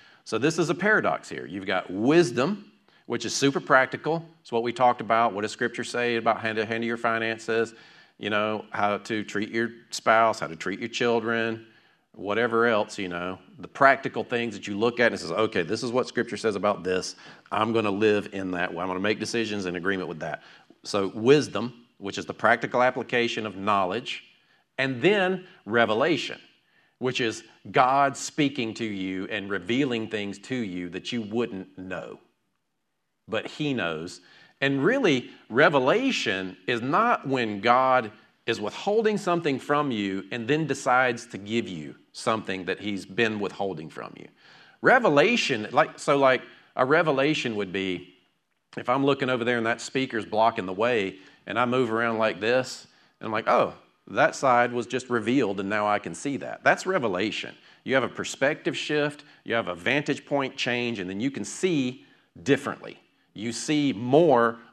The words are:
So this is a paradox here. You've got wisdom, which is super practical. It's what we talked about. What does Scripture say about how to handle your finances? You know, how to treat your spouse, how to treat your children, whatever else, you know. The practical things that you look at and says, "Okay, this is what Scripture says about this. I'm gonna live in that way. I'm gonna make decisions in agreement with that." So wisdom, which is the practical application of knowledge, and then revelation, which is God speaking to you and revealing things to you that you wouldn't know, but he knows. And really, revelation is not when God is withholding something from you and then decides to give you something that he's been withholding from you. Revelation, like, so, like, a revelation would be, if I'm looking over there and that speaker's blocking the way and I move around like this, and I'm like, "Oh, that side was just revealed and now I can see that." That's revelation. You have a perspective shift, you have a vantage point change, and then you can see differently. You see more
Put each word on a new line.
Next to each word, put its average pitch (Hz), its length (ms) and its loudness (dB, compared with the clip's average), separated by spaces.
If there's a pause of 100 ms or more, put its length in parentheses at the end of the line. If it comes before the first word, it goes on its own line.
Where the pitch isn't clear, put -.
(260)
So 113 120 -4
this 160 220 2
is 160 100 2
a 175 60 0
paradox 175 540 0
here. 64 160 -10
You've 95 200 -8
got 92 240 -2
wisdom, 135 800 2 (360)
which 120 180 -6
is 110 100 -4
super 139 280 2
practical. 143 640 2 (160)
It's - 100 -14
what 117 120 0
we 120 100 -2
talked 123 260 4
about. 113 340 2
What 101 100 -2
does 107 80 -4
Scripture 120 340 -4
say 120 320 -2
about 113 240 0
how 110 100 -2
to 107 140 -2
handle 117 200 -4
your 117 120 -4
finances? 113 760 -2 (440)
You 107 120 -6
know, 107 420 -2
how 101 260 0
to 107 260 -4
treat 104 280 -6
your 117 180 -2 (220)
spouse, 113 480 4
how 76 80 -4
to 82 80 -10
treat 92 240 -6
your 117 100 -6
children, 113 760 0 (480)
whatever 113 520 0
else, 107 340 0
you 98 80 -6
know. 87 320 -6 (200)
The - 100 -14
practical 127 540 2
things 120 320 -2
that 98 120 -12
you 104 100 -4
look 117 220 2
at 113 140 6
and 92 80 -6
says, 82 100 -8
"Okay, 101 300 0
this 95 200 -4
is 123 100 -4
what 120 160 0
Scripture 110 300 -4
says 107 180 -2
about 98 280 0
this. 92 320 -4 (360)
I'm 107 200 0
gonna 110 180 2
live 104 440 2
in 95 180 -6
that 87 220 -2
way. 85 80 -6
I'm 92 60 -4
gonna 92 120 -4
make 104 200 0
decisions 104 460 -4
in 90 120 -4
agreement 90 320 -2
with 82 100 -10
that." 78 240 -8 (400)
So 98 320 -2
wisdom, 117 720 2 (120)
which 98 200 -8
is 95 80 -8
the - 80 -8
practical 117 500 2
application 120 640 0
of 98 100 -8
knowledge, 98 680 -2 (540)
and 131 240 -4
then 185 440 2 (200)
revelation, 117 720 2 (600)
which 127 220 -2
is 110 220 -2 (280)
God 135 460 4
speaking - 580 -2
to 117 100 -4
you 95 440 -4
and 101 200 -6
revealing 113 600 -2
things 101 300 -6
to - 160 -8
you 90 340 -6
that 87 240 -8
you 120 80 -2
wouldn't 104 560 -6
know, 90 420 -10 (1120)
but 107 180 -4
he 147 260 -2
knows. 85 460 -4 (400)
And 139 240 0
really, 185 480 2 (180)
revelation 131 1080 2 (100)
is 120 140 0
not 196 440 0
when 113 360 0
God 123 500 4 (340)
is 113 140 -2
withholding 208 580 0
something 160 400 0
from 147 320 0
you 98 420 -2
and 117 160 -6
then 151 200 2
decides 127 600 0
to - 100 -12
give 104 300 -2
you 78 280 -12 (160)
something 98 540 -4
that 90 160 -4
he's 101 240 -6
been 107 340 0
withholding 92 500 -6
from 50 280 -14
you. - 100 -18 (540)
Revelation, 165 920 4
like, 151 260 2
so, 143 200 2
like, 131 240 4 (340)
a 127 100 2
revelation 147 680 2
would 101 160 -4
be, 95 440 -4 (640)
if 113 120 -4
I'm 139 160 2
looking 139 240 2
over 120 160 0
there 120 120 2
and 113 80 0
that 117 140 0
speaker's 131 460 -4
blocking 110 400 2
the 95 80 -4
way 104 460 0 (280)
and 101 120 -2
I 123 60 4
move 123 260 0
around 113 260 0
like 107 220 0
this, 123 480 -2 (320)
and 107 80 -10
I'm 110 40 -4
like, 110 160 -2
"Oh, - 280 2 (320)
that 131 280 2
side 123 360 4
was 120 160 -4
just 123 220 -6
revealed 113 500 0
and 98 100 -4
now 104 180 0
I 104 120 2
can 87 160 -8
see 139 220 -6
that." 120 260 -10
That's 156 220 2
revelation. 110 680 -2 (280)
You 120 100 -2
have 131 100 4
a 117 60 -2
perspective 139 640 -4
shift, 147 480 -4 (200)
you 113 100 -6
have 113 140 0
a 87 80 -4
vantage 131 500 -2
point 135 320 -2
change, 120 420 -2
and 92 100 -6
then 98 100 -6
you 131 100 -2
can 107 160 -6
see 139 600 -2 (360)
differently. 95 580 -2 (360)
You 113 160 -6
see 147 420 0
more 120 640 4 (160)